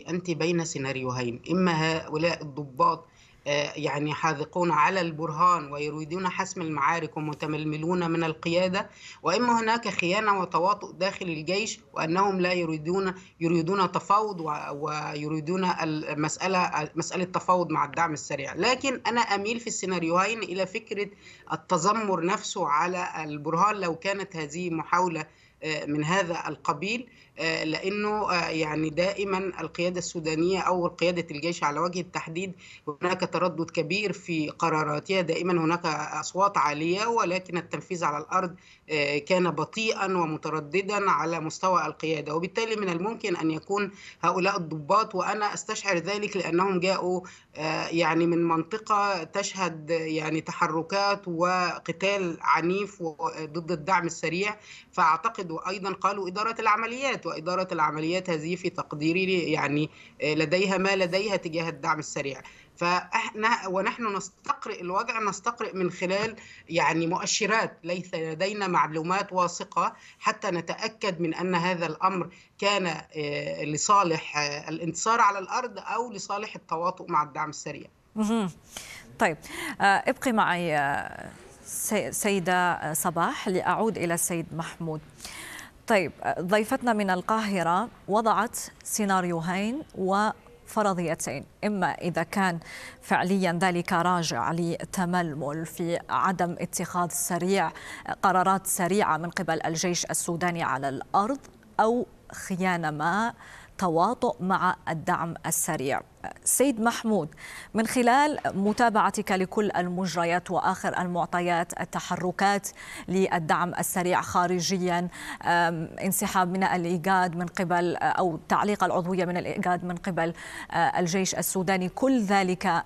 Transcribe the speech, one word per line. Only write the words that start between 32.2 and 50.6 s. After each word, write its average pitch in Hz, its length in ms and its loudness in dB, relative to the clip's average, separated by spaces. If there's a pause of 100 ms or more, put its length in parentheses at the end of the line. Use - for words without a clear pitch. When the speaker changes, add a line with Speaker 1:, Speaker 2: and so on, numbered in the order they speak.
Speaker 1:
هناك 180 320 0
تردد 165 380 0
كبير 180 420 0
في 156 360 -2
قراراتها، 156 720 0
دائما 170 320 0
هناك 170 320 2
أصوات 156 720 0
عالية، 160 480 2
ولكن 185 520 0
التنفيذ 165 460 -4
على 147 140 0
الأرض، 180 380 -2 (340)
آه، 147 280 2
كان 180 340 4
بطيئا 208 540 -2
ومترددا 175 1080 0
على 160 280 0
مستوى 160 460 0
القيادة. 151 500 -4
وبالتالي 220 400 -2
من 202 140 -2
الممكن 196 460 -2
أن 160 160 0
يكون 196 400 -2 (300)
هؤلاء 185 360 2
الضباط، 175 580 0
وأنا 196 380 0
أستشعر 202 440 -2
ذلك 202 400 -2
لأنهم 180 420 2
جاءوا، 180 420 0 (340)
آه، 160 320 -2
يعني 165 400 4
من 170 160 4
منطقة 196 800 0
تشهد 165 680 -4
يعني 160 520 0
تحركات 190 840 0